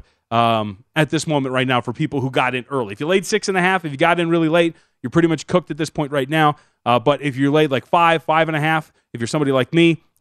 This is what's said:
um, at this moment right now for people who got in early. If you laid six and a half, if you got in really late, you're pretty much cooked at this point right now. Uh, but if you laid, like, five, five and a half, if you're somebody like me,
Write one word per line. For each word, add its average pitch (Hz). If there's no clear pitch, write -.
um, 110
at 151
this 160
moment 139
right 127
now 123
for 123
people 147
who 131
got 127
in 123
early. 117
If -
you 147
laid 185
six 208
and 190
a -
half, 185
if 147
you 135
got 170
in 170
really 165
late, 170
you're 120
pretty 165
much 156
cooked -
at 151
this 175
point 147
right 139
now. 156
Uh, 120
but 135
if 139
you 139
laid, 156
like, 127
five, 165
five 160
and 156
a 147
half, 156
if 120
you're 117
somebody 143
like 131
me, 165